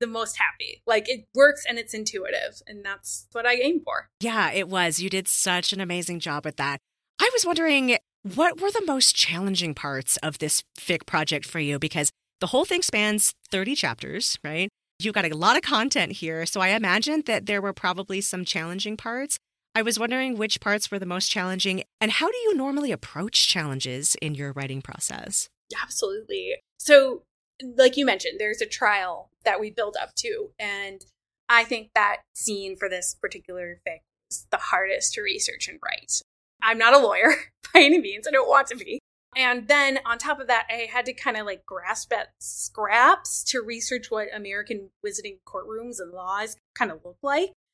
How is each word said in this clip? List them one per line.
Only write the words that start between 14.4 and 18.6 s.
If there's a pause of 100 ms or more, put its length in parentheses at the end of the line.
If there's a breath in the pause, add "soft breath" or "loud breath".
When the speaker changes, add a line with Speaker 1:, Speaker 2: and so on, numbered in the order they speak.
Speaker 2:
right? (300)
You've
got
a
lot
of
content
here,
so
I
imagine
that
there
were
probably
some
challenging